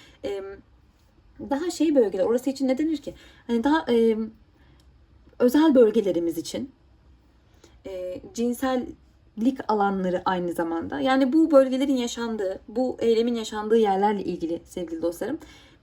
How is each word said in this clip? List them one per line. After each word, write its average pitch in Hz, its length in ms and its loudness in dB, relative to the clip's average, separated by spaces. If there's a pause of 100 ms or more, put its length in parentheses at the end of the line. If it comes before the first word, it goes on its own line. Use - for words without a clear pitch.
(240)
Em, 392 220 -6 (1040)
daha 320 220 -2
şey 302 240 0
bölgeler, 196 280 2
orası 240 260 0
için 269 180 -4
ne 254 100 0
denir 311 200 -2
ki? - 160 -12 (340)
Hani 233 160 -2
daha, 320 240 2
em, 226 440 2 (1080)
özel 285 360 6
bölgelerimiz 196 600 4
için, 220 340 -8 (1120)
e, 180 360 -10 (120)
cinsellik 247 1200 -4 (100)
alanları 190 580 0
aynı 175 280 -2
zamanda. 165 460 -6
Yani 269 340 2
bu 320 180 4
bölgelerin 269 440 4
yaşandığı, 226 720 -4
bu 247 320 -4
eylemin 233 360 2
yaşandığı 214 420 -2
yerlerle 202 460 2
ilgili 165 420 -6
sevgili 165 360 -10
dostlarım. 185 380 -4 (440)